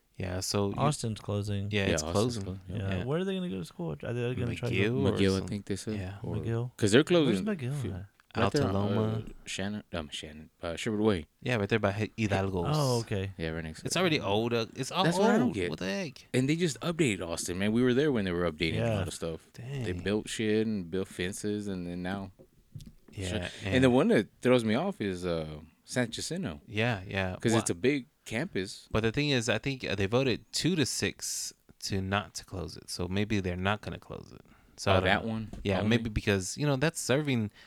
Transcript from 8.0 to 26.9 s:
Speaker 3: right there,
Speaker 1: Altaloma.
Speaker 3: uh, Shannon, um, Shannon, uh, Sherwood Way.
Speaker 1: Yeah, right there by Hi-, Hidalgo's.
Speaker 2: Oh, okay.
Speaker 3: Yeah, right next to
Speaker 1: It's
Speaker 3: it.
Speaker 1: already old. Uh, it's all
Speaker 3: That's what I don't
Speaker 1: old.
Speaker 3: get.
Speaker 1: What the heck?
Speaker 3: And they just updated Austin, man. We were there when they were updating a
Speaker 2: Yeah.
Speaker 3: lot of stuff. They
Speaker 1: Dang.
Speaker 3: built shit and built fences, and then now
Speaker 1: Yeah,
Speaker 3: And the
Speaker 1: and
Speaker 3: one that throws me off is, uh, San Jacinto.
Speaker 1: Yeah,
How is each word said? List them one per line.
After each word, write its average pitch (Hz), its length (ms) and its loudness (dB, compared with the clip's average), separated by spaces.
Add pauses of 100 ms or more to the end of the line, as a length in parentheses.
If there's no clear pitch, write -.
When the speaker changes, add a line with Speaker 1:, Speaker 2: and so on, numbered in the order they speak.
Speaker 3:
right 98 160 2
there, 143 120 2
Speaker 1:
Altaloma. 107 540 2 (100)
Speaker 3:
uh, - 40 -12 (160)
Shannon, 104 440 -6
um, 78 180 -6
Shannon, 78 400 -12 (120)
uh, 82 140 -4
Sherwood 104 260 -2
Way. 101 240 4 (160)
Speaker 1:
Yeah, 127 140 0
right 101 140 0
there 113 100 2
by 104 120 2
Hi-, 104 240 -2
Hidalgo's. 98 640 0
Speaker 2:
Oh, 127 220 2
okay. 98 400 -4
Speaker 3:
Yeah, 82 100 -2
right 80 140 -4
next 80 180 -10
to - 60 -6
Speaker 1:
It's - 80 -4
Speaker 3:
it. 165 40 0
Speaker 1:
already 165 200 2
old. 110 340 0
Uh, 113 220 0
it's 131 160 -6
all 165 120 2
Speaker 3:
That's 170 140 2
what 208 140 6
I - 60 6
don't 247 100 4
Speaker 1:
old. - 80 -2
Speaker 3:
get. 87 160 -2
Speaker 1:
What - 80 -6
the 87 80 -6
heck? 190 440 -6
Speaker 3:
And 127 160 2
they 151 100 2
just 165 240 0
updated 135 460 0
Austin, 85 300 -4
man. 101 140 2
We 117 100 4
were 123 140 6
there 147 160 4
when 110 140 2
they 92 60 0
were 87 200 2
updating 80 240 0
a 85 100 0
Speaker 2:
Yeah. 113 140 2
Speaker 3:
lot 92 80 -2
of - 80 -6
stuff. 82 380 -8
They 120 400 -6
Speaker 1:
Dang. 90 100 -6
Speaker 3:
built 101 260 0
shit 110 380 2
and 98 240 -4
built 95 160 -2
fences, 104 600 -4
and 92 200 -4
then 87 160 -6
now 98 280 -4 (840)
Speaker 1:
Yeah, 92 340 -4 (140)
Speaker 3:
And 127 200 4
the 135 40 8
Speaker 1:
and 123 60 6
Speaker 3:
one 139 160 6
that 143 180 4 (140)
throws 123 220 4
me 107 120 2
off 190 260 -2
is, 90 240 -2
uh, 82 200 0 (400)
San 123 260 -2
Jacinto. 131 560 -6
Speaker 1:
Yeah, 110 400 0